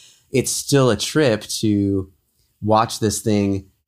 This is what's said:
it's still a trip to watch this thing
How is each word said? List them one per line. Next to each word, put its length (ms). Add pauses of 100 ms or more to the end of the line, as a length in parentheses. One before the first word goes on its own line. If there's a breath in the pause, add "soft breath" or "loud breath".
(300 loud breath)
it's 200
still 400
a 60
trip 480
to 680 (480)
watch 400
this 220
thing 480 (160)